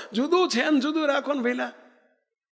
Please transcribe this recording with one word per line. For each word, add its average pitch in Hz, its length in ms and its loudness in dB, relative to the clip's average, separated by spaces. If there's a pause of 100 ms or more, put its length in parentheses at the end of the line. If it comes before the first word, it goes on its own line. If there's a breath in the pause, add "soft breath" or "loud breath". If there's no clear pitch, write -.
(120)
જુદું 320 360 2
છે 269 220 0
ને 285 100 4
જુદું 302 280 0
રાખો 277 240 -2
ને 269 100 -2
ભઈલા. 247 300 -2 (800)